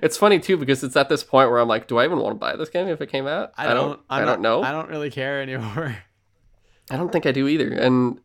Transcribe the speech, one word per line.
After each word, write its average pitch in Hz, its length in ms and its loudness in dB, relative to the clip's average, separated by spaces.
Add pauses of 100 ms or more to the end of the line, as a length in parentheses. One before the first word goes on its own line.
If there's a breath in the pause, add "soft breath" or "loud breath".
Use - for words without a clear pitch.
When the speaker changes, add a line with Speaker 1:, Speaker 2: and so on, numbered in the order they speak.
Speaker 1:
it's - 160 0
funny 202 220 6
too, 185 180 0
because 135 260 0
it's 135 140 -4
at 139 100 4
this 147 160 0
point 131 260 4
where 120 100 4
I'm 117 100 2
like, 110 180 -2
"Do 117 120 0
I 123 40 4
even 160 140 0
wanna 107 180 -2
buy 76 220 -4
this 156 120 -8
game 180 200 -2
if 156 100 -6
it 143 100 -8
came 135 180 -4
out?" 151 300 -6
Speaker 2:
I - 120 -2
Speaker 1:
I 120 40 2
don't, 135 160 2
Speaker 2:
don't, - 100 -10 (100)
I'm 131 140 0
Speaker 1:
I - 20 0
don't - 20 2
Speaker 2:
not, 113 140 0
Speaker 1:
know. 113 220 2
Speaker 2:
I 135 80 -2
don't 156 180 -8
really 151 220 -8
care 139 300 -6
anymore. 131 540 -8 (480)
<laughs> - 480 -20
Speaker 1:
I 135 60 -4
don't 170 140 -4
think - 140 0
I 143 60 4
do 135 160 0
either. 151 240 0
And, 127 540 2